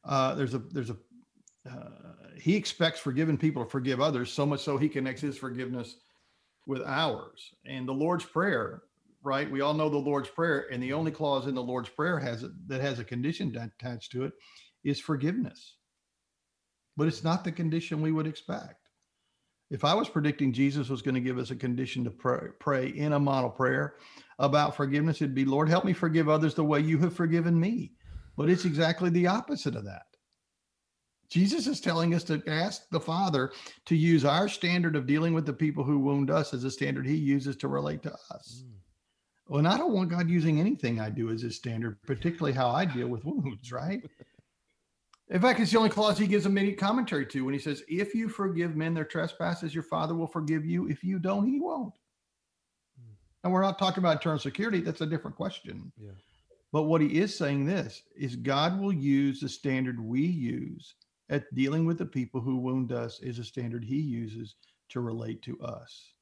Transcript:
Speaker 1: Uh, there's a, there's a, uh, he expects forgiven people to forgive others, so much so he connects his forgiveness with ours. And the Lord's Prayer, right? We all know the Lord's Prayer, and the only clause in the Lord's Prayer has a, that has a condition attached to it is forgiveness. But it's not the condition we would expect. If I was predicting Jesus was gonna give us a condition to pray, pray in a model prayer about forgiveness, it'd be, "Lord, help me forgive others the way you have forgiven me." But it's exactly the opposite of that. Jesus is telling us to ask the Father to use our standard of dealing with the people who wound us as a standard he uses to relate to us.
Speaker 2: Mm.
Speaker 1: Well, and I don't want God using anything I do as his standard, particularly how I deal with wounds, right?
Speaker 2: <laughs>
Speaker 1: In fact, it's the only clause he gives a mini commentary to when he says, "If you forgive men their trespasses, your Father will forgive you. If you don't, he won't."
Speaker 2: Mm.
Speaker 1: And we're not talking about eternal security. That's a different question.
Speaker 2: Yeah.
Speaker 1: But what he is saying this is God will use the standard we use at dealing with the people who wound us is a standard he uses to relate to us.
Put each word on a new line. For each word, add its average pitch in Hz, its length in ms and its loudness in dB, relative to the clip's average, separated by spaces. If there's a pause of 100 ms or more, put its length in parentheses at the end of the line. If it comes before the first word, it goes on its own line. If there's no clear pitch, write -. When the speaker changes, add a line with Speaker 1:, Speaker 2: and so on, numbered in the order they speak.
Speaker 1:
Uh, 135 300 0
there's 131 200 -2
a, 127 40 -4
there's 120 320 -8
a, 101 60 -8 (720)
uh, 127 200 -16 (460)
he 180 200 2
expects 165 420 0
forgiven 147 400 0
people 147 260 0
to - 60 -8
forgive 131 300 -2
others, 127 320 0
so 143 120 0
much 143 160 0
so 143 160 -2
he 147 120 2
connects 131 340 -4
his 139 160 -6
forgiveness 123 580 -8 (680)
with 135 160 -4
ours. - 720 -4 (120)
And 131 200 -8
the 131 60 -4
Lord's 165 320 0
Prayer, 156 580 -2 (400)
right? 139 280 -2
We 135 100 -2
all 147 140 2
know 156 140 2
the 147 80 0
Lord's 139 340 0
Prayer, 165 420 0
and 123 100 -4
the 131 120 -2
only 160 160 0
clause 139 360 0
in 139 80 -2
the 127 80 -2
Lord's 123 280 -4
Prayer 165 280 0
has 120 240 -4
a, - 80 -8 (160)
that 131 140 -4
has 135 180 0
a 113 60 -8
condition 135 520 -4
attached 117 560 -10
to 127 120 -4
it 143 80 -6 (500)
is 139 160 0
forgiveness. 160 760 -4 (1200)
But 147 100 2
it's 160 180 -2
not 175 200 0
the 170 80 -4
condition 165 500 -2
we 160 100 0
would 156 140 0
expect. - 580 -10 (880)
If 139 140 -4
I 160 100 6
was 220 140 0
predicting 147 440 0
Jesus 135 360 2
was 127 140 -4
gonna 131 180 0
give 123 180 -2
us - 120 -6
a 123 60 -6
condition 123 480 -4
to 104 60 -2
pray, - 380 -2 (100)
pray 135 300 0
in 147 260 0
a 143 60 4
model 135 300 2
prayer 131 460 0 (420)
about 143 380 4
forgiveness, 147 460 2
it'd 135 120 0
be, 135 100 2
"Lord, 143 240 4
help 180 160 4
me 190 80 2
forgive 160 360 2
others 156 260 4
the 156 100 2
way 151 160 4
you 156 180 4
have 170 160 2
forgiven 170 440 2
me." 220 340 0 (440)
But 151 140 2
it's 185 140 4
exactly 170 460 2
the 175 160 4
opposite 233 500 0
of 104 80 -6
that. 92 220 -12 (1200)
Jesus 208 360 2
is 277 140 -2
telling 170 340 2
us 170 100 0
to 151 220 -2
ask 160 440 -2
the 165 100 0
Father 160 500 0 (360)
to 165 100 4
use 156 280 6
our 156 240 4
standard 175 460 0
of 131 120 0
dealing 160 280 2
with 160 120 0
the 147 60 -2
people 151 300 0
who 143 160 2
wound 139 320 2
us 147 240 2
as 123 100 -4
a 131 60 -2
standard 135 360 -2
he 151 100 0
uses 139 400 0
to 139 120 -4
relate 143 340 -2
to 151 100 -8 (180)
us. 127 340 -16
Speaker 2:
Mm. 120 80 -20 (760)
Speaker 1:
Well, 143 100 0
and 151 80 6
I 202 100 4
don't 311 160 2
want 185 180 2
God 170 180 0
using 160 320 4
anything 127 400 0
I 110 100 -4
do 113 200 -2
as 113 120 -4
his 117 140 -6
standard, 113 460 -6
particularly 143 500 -2
how 127 160 2
I 147 160 2
deal 123 240 -2
with 120 160 -6
wounds, 135 480 -6
right? 170 280 -6 (720)
Speaker 2:
<laughs> - 580 -20
Speaker 1:
In 180 120 2
fact, 247 180 6
it's 190 140 2
the 226 60 6
only 220 120 6
clause 208 280 4
he 208 80 4
gives 202 200 4
a 196 40 4
mini 196 220 4
commentary 196 540 0
to 135 180 -2
when 135 100 -2
he 139 40 -2
says, 143 300 -4
"If 202 260 -2
you 226 140 -2
forgive 170 480 -2
men 160 180 0
their 156 100 0
trespasses, 170 720 -4
your 160 80 -4
Father 160 320 -2
will 165 120 -2
forgive 156 400 -2
you. 170 200 0
If 147 160 -4
you 190 160 -2
don't, 196 300 2
he 277 100 0
won't." 302 360 -4 (1040)
Speaker 2:
Mm. 110 140 -20 (280)
Speaker 1:
And 180 100 0
we're 185 100 6
not 190 160 2
talking 185 240 2
about 160 160 6
eternal 156 200 0
security. 190 420 0
That's - 200 -4
a 160 60 0
different 151 300 -4
question. 104 640 -8
Speaker 2:
Yeah. 104 120 -16 (600)
Speaker 1:
But 151 140 2
what 160 160 4
he 147 180 4
is 202 180 0
saying 143 280 0
this 160 380 -2 (120)
is 123 220 -6
God 143 420 2
will 196 140 0
use 139 480 2
the 143 80 -4
standard 131 500 -2
we 113 220 -2
use 147 760 -2 (360)
at 143 240 -4
dealing 143 320 2
with 165 100 2
the 175 80 -4
people 127 360 -4
who 131 160 -2
wound 127 360 -2
us 117 280 -6
is 123 180 -8
a 117 60 -8
standard 120 380 -6
he 123 140 -4
uses 117 600 -6 (340)
to 135 100 -6
relate 113 400 -6
to 123 200 -12
us. 117 600 -14